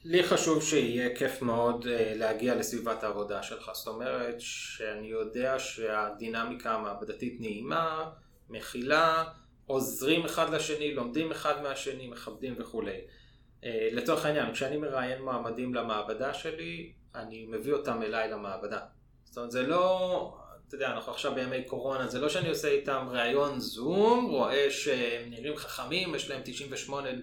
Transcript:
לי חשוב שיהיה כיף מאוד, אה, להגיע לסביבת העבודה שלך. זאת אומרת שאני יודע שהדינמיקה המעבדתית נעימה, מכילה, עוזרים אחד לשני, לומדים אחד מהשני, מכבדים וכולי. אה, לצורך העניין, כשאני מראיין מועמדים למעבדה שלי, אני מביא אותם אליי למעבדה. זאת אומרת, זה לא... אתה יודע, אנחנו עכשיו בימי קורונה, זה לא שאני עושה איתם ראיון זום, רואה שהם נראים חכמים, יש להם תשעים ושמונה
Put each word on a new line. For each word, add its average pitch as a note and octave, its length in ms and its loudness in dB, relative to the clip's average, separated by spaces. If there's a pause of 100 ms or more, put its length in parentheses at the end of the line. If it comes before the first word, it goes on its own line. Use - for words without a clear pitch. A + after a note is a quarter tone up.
לי E3+ 200 6
חשוב E3 400 6
שיהיה B2 520 4
כיף - 260 0
מאוד, A#2+ 460 2
אה, A2+ 280 2
להגיע A2+ 400 2
לסביבת A2 480 0
העבודה G2+ 400 -2
שלך. - 300 -10
זאת - 140 -8
אומרת A#2+ 500 -4
שאני G#2+ 720 -8
יודע A#2 520 0
שהדינמיקה A2+ 1120 -2
המעבדתית G#2+ 720 -4
נעימה, D#3 680 -2 (400)
מכילה, D3+ 760 2 (420)
עוזרים C#3+ 600 2
אחד D#3+ 280 2
לשני, D3+ 400 0
לומדים C3 380 -2
אחד D3 320 0
מהשני, C3 440 -6
מכבדים B2 500 -8
וכולי. G2+ 440 -6 (640)
אה, A2+ 280 0
לצורך D3 340 2
העניין, D3+ 280 2
כשאני C#3 240 -2
מראיין C3 440 -2
מועמדים B2 520 -4
למעבדה A2+ 600 -2
שלי, E3 600 -8 (220)
אני A2 340 -12
מביא A2+ 240 0
אותם B2 280 0
אליי A2 300 0
למעבדה. G2+ 480 -4 (440)
זאת - 140 -14
אומרת, A#2+ 140 -6
זה B2+ 160 2
לא... F3+ 680 2 (300)
אתה - 80 -10
יודע, C3 160 -2
אנחנו A#2 200 -6
עכשיו C#3 240 -2
בימי B2+ 280 -2
קורונה, C3 440 -2
זה B2 120 -2
לא D3 100 2
שאני F3 200 2
עושה D3+ 180 0
איתם C#3 440 2
ראיון B2+ 480 2
זום, F3+ 640 4
רואה C#3 440 4
שהם A#2+ 600 0
נראים C3 280 -6
חכמים, D#3 580 -2
יש - 140 -6
להם C3+ 160 -6
תשעים C3 260 -8
ושמונה C#3 380 -4 (140)